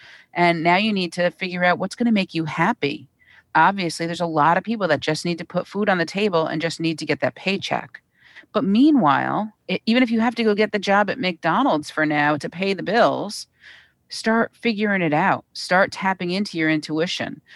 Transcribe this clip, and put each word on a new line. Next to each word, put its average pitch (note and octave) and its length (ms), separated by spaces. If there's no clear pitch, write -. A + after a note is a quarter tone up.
and E3+ 280
now E3+ 140
you G#3+ 160
need F3+ 220
to F3 180
figure F3+ 320
out F3 140
what's F#3 180
gonna A#3+ 160
make G3 220
you D#3+ 120
happy. D#3 640
Obviously, E3+ 500
there's E3+ 160
a F3 40
lot D#3+ 320
of F#3 60
people G#3 260
that C3+ 120
just D#3 220
need F3 140
to E3+ 80
put - 220
food G#3 200
on F#3+ 100
the E3 80
table F#3 400
and D3+ 160
just E3 200
need D#3+ 180
to D#3 60
get D3 160
that C3 140
paycheck. - 640
But G3+ 120
meanwhile, G3 880
e-, F#3 160
even A#3 180
if A3+ 80
you A#3 100
have A#3+ 140
to A#3+ 80
go G#3 120
get G#3 180
the G#3 60
job G3 300
at - 100
McDonald's F3+ 720
for D#3 140
now D3+ 320
to D3 120
pay G3 240
the F3 100
bills, E3+ 640
start A3+ 400
figuring G#3 480
it D#3 120
out. D#3+ 400
Start - 360
tapping F#3 420
into G3 260
your D#3+ 120
intuition. D#3 720